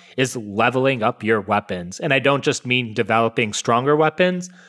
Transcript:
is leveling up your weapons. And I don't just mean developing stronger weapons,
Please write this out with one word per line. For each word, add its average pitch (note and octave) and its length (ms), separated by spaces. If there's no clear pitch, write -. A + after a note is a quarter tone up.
is B2+ 180
leveling B2 680
up A2+ 220
your G#2+ 160
weapons. F#2+ 600
And D3+ 120
I C3+ 60
don't C#3 240
just C3 220
mean B2 280
developing A2+ 600
stronger B2+ 420
weapons, F3+ 540